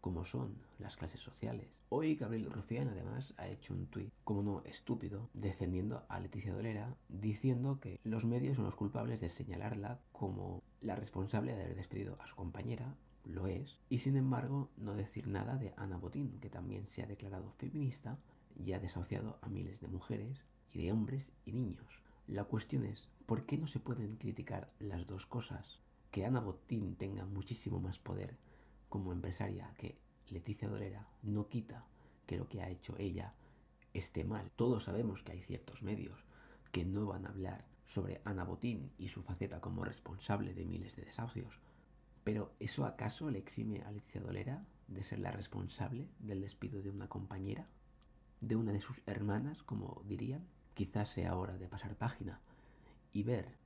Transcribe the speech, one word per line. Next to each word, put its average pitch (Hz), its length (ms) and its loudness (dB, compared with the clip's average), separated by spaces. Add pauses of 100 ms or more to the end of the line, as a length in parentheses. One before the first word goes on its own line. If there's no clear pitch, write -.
como 90 240 2
son 110 300 0 (220)
las 95 180 -8
clases - 240 -4
sociales. - 580 -6 (100)
Hoy 156 260 6
Gabriel 110 360 0
Rufián 120 380 0
además 104 500 -2
ha 92 100 -4
hecho 95 240 -6
un 92 140 0
tuit, 98 260 -4 (100)
como 101 200 4
no 101 220 2
estúpido, 110 680 -2
defendiendo 98 800 2
a 92 100 0
Leticia 95 320 -2
Dolera, 107 420 0 (140)
diciendo 123 720 4
que 92 240 -6
los 113 220 4
medios 131 300 6
son 107 100 6
los 98 100 0
culpables 113 440 2
de 87 100 2
señalarla 104 680 -2 (140)
como 95 500 -2 (200)
la 101 120 2
responsable 107 600 2
de 98 80 -2
haber 87 140 -2
despedido 92 440 -2
a - 60 -12
su - 100 -14
compañera, 104 580 -2 (300)
lo 90 220 -2
es, 98 420 0
y 123 120 4
sin 139 160 6
embargo 131 600 4
no 101 180 -2
decir 104 320 -2
nada 101 300 2
de 127 220 0
Ana 98 180 -2
Botín, 107 420 -2
que - 120 -8
también 101 360 -4
se - 160 -4
ha - 40 -2
declarado 95 460 -6
feminista 135 680 0 (400)
y 92 140 0
ha 92 80 2
desahuciado 95 640 -2
a - 80 -4
miles 98 300 -2
de - 80 -6
mujeres 107 560 -2 (280)
y - 60 -4
de 87 140 4
hombres 123 400 2 (120)
y - 80 -6
niños. - 500 -2 (240)
La 101 180 2
cuestión 113 400 2
es, - 260 -4 (160)
¿por - 180 4
qué 147 140 2
no 160 80 2
se 135 120 0
pueden 110 380 0
criticar - 600 -2
las 92 280 -2
dos 95 200 -4
cosas? - 540 -4 (300)
Que 95 140 2
Ana 123 160 4
Botín 98 560 0
tenga 98 300 -2
muchísimo 98 520 0
más 92 200 0
poder 95 400 -4 (500)
como 95 240 0
empresaria 92 640 0
que - 220 -6 (300)
Leticia - 400 -2
Dolera 104 380 -2 (160)
no 104 260 2
quita - 360 -2 (400)
que 87 140 0
lo 92 100 0
que 95 140 -4
ha 92 80 -2
hecho - 280 -6
ella 87 360 0 (580)
esté - 320 0
mal. 98 320 0
Todos 117 280 6
sabemos 104 380 2
que - 100 -8
hay 92 100 -6
ciertos - 400 -6
medios 98 420 -2 (480)
que 87 120 4
no 101 220 4
van 92 200 -2
a - 20 -6
hablar 95 380 -4 (180)
sobre 95 400 0
Ana 92 200 2
Botín 90 520 0
y 90 120 -4
su 92 140 -6
faceta - 380 -2
como 90 240 0
responsable 95 680 0
de 90 100 -2
miles 87 320 -2
de - 80 -10
desahucios. - 560 -4 (640)
¿Pero 107 340 2
eso 123 280 2
acaso - 440 0
le 101 80 2
exime 107 440 -2
a 104 100 -6
Leticia 104 300 -6
Dolera 110 420 -2 (240)
de 95 140 -4
ser 104 160 -2
la 92 120 0
responsable 101 800 -2 (100)
del 101 220 -2
despido 101 420 -4
de 98 80 -2
una 98 180 -4
compañera? 98 600 -4 (720)
¿De 113 160 4
una 113 160 4
de 104 80 4
sus - 260 -8
hermanas, 104 560 2
como 104 440 -2
dirían? 127 380 0 (300)
Quizás 107 340 2
sea 90 280 2
hora 92 200 0
de 92 120 -6
pasar - 280 -4
página - 440 -2 (680)
y 101 120 2
ver 113 440 2